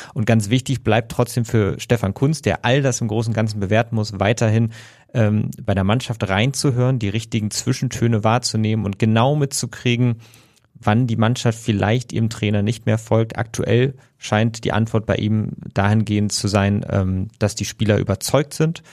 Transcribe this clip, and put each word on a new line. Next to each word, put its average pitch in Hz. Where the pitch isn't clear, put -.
Und 107
ganz 110
wichtig 127
bleibt 113
trotzdem 123
für 104
Stefan 98
Kuntz, 143
der 87
all 131
das 131
im 120
Großen 110
und 107
Ganzen 107
bewerten 107
muss, 107
weiterhin, 113
ähm, 107
bei 101
der 95
Mannschaft 110
reinzuhören, 123
die 104
richtigen 110
Zwischentöne 117
wahrzunehmen 110
und 98
genau 113
mitzukriegen, 123
wann 117
die 113
Mannschaft 113
vielleicht 110
ihrem 113
Trainer 104
nicht 110
mehr 110
folgt. 113
Aktuell 120
scheint 113
die -
Antwort 110
bei 101
ihm 107
dahingehend 104
zu -
sein, 101
ähm, 95
dass 104
die 101
Spieler 104
überzeugt 101
sind 160